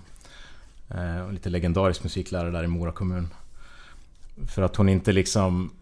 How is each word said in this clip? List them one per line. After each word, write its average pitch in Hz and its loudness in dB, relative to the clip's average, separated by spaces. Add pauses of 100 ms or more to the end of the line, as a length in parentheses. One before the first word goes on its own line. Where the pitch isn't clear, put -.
(880)
eh, 90 -4
lite 95 -6
legendarisk 87 4
musiklärare 87 -2
där 85 -2
i 85 0
Mora 85 0
kommun. 90 -2 (1200)
För - -2
att 92 2
hon 101 6
inte 95 4
liksom, 92 2 (100)